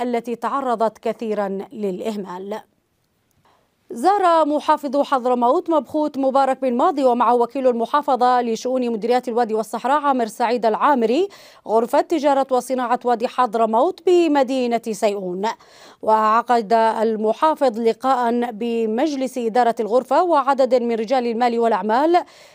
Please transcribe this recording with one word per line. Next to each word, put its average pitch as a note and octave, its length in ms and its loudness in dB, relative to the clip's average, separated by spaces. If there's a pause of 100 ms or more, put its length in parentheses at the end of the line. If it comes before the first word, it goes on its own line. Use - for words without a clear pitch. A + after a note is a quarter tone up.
التي A#3+ 340 -4
تعرضت A3+ 640 -4
كثيرا G3+ 720 -6
للإهمال. G3+ 920 -8 (1300)
زار E4+ 540 2
محافظ D4 560 0
حضرموت B3+ 680 0
مبخوت D4+ 480 -2
مبارك C4 440 0
بن B3+ 160 -2
ماضي D4 260 0
ومعه B3 320 2
وكيل A#3+ 320 0
المحافظة B3 760 0
لشؤون B3 500 -2
مديريات A#3+ 360 -2
الوادي A#3 260 0
والصحراء A#3+ 480 -2
عامر C4 240 0
سعيد A3 400 -2
العامري A#3 600 2 (400)
غرفة A3+ 340 2
تجارة C#4+ 500 0
وصناعة B3 520 -2
وادي A#3+ 240 0
حضرموت A3+ 800 0
بمدينة C4+ 760 2 (100)
سيئون. G3 500 -4 (600)
وعقد A3 720 2
المحافظ A3+ 1080 2
لقاء A#3+ 720 0
بمجلس A#3 880 -2
إدارة A#3 420 2
الغرفة B3 440 0
وعدد C4+ 520 2
من A#3 200 0
رجال A#3+ 320 -2
المال A#3 320 0
والأعمال A#3 640 2 (320)